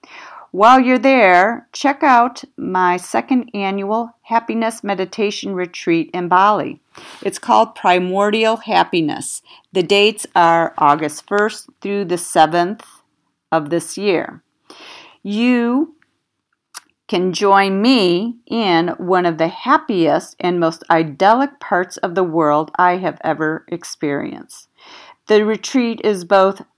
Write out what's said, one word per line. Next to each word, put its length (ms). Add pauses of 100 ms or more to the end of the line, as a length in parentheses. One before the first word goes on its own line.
(520)
While 280
you're 200
there, 760
check 300
out 400 (120)
my 420
second 580
annual 680
happiness 640
meditation 720
retreat 580
in 140
Bali. 520 (440)
It's 160
called 340
Primordial 840
Happiness. 840 (320)
The 100
dates 520
are 420
August 500
first 400 (140)
through 240
the 140
seventh 680 (680)
of 200
this 260
year. 460 (800)
You 720 (1120)
can 240
join 480
me 560 (100)
in 400 (100)
one 280
of 120
the 120
happiest 880
and 200
most 300
idyllic 720
parts 380
of 180
the 80
world 540
I 180
have 280
ever 440
experienced. 1040 (580)
The 180
retreat 580
is 200
both 400 (140)